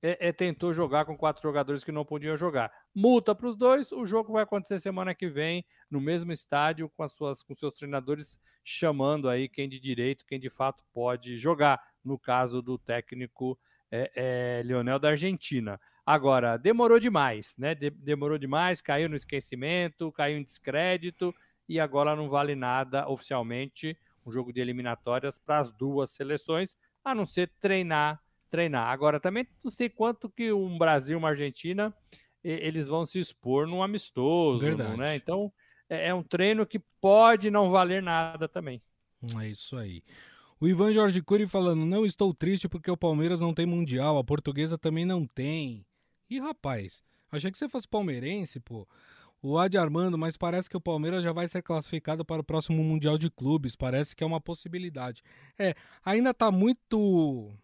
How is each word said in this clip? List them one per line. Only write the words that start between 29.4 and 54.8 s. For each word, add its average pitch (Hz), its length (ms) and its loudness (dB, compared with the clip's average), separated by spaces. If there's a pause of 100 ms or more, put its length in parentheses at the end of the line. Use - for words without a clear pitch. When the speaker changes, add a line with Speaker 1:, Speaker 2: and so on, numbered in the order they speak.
Speaker 1:
não 247 80 -6
sei 240 180 -2
quanto 226 400 -2
que 226 220 -2
um 185 260 -2
Brasil 156 400 4
e - 20 -2
uma 160 100 2
Argentina, 165 640 -2 (500)
e-, 175 80 -6
eles 160 360 -4
vão 160 180 0
se 185 140 -6
expor 143 480 0
num 180 160 -2
amistoso, 160 800 2
Speaker 2:
Verdade. 139 300 -2
Speaker 1:
não, 113 60 -6
né? 147 180 -2
Então, 196 360 -4 (380)
é, 165 200 -4
é 180 40 0
um 180 100 -4
treino 202 420 2
que 208 140 -6 (220)
pode 214 480 8
não 202 200 6
valer 185 320 4
nada 165 460 -2
também. 143 340 -8 (600)
Speaker 2:
É 110 60 -6
isso 107 280 -10
aí. 98 280 -10 (560)
O 151 80 2
Ivan 185 240 4
Jorge 202 300 4
Cury 208 240 2
falando, 175 400 2
"Não 196 200 2
estou 190 280 0
triste 185 340 -2
porque 170 220 -8
o 180 80 -2
Palmeiras 165 440 0
não 170 120 0
tem 170 120 0
Mundial, 151 520 0
a 135 60 2
Portuguesa 147 540 -2
também 160 280 0
não 180 200 0
tem." 127 600 -6 (440)
Ih, 254 100 -4
rapaz, 135 600 -8 (300)
achei 151 200 -6
que 190 60 -12
você 294 120 -6
fosse 240 180 -8
palmeirense, 175 720 -4
pô. 113 280 -14 (540)
O 139 160 -2
Adi 185 200 2
Armando, 170 400 2
"Mas 160 180 -4
parece 175 340 -4
que - 60 -12
o 180 60 -4
Palmeiras 170 420 -2
já 170 80 -2
vai 175 160 -4
ser 180 140 -6
classificado 160 640 -6
para 160 160 -4
o - 20 -4
próximo 160 400 0
Mundial 156 340 2
de 160 120 0
Clubes, 135 460 -2
parece 131 400 -2
que - 80 -6
é 160 40 -2
uma 160 140 -2
possibilidade." 165 800 -10 (380)